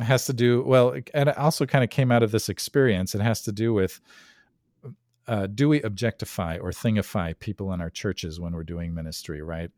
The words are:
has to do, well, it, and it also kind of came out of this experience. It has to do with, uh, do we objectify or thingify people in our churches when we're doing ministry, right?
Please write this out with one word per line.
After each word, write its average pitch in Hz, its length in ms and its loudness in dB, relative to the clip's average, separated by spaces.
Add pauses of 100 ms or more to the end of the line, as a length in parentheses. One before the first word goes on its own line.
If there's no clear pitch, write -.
has 123 260 2
to 139 60 -4
do, 120 300 4
well, 127 280 6
it, 127 220 -10
and 147 160 2
it - 80 0
also 147 300 0
kind 135 160 2
of 117 80 0
came 127 220 2
out 117 100 6
of 107 80 2
this 110 180 0
experience. 104 680 2
It 98 40 0
has 110 220 2
to 110 100 -6
do 110 220 0
with, 95 260 0 (1300)
uh, 104 220 -2
do 120 200 0
we 147 140 2
objectify 101 760 -4
or 90 120 -6
thingify 98 680 -2
people 95 320 -6
in 90 80 -4
our 82 100 -6
churches 87 480 -6
when 85 140 -6
we're 82 100 -8
doing 85 320 -8
ministry, 80 480 -10
right? 82 360 -8